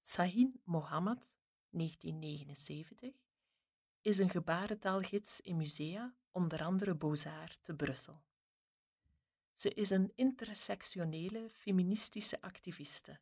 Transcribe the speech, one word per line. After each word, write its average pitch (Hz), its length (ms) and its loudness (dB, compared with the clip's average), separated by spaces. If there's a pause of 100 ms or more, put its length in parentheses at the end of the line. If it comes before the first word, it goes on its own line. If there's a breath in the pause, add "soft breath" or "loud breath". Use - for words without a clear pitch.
Sahin 214 640 4
Mohammad, 170 720 -2 (320)
negentien 165 500 -6
negenenzeventig, 151 960 -4 (880)
is 208 180 4
een 190 120 4
gebarentaalgids 190 1080 -2
in 175 160 -6
musea, 160 580 -4 (160)
onder 160 320 -2
andere 185 340 0
Beaux-Arts 156 640 0
te 170 120 -8
Brussel. 143 500 -6 (1300)
Ze - 220 -2
is 202 160 4
een 190 240 2
intersectionele 208 1400 -2
feministische 196 920 2
activiste. - 800 -6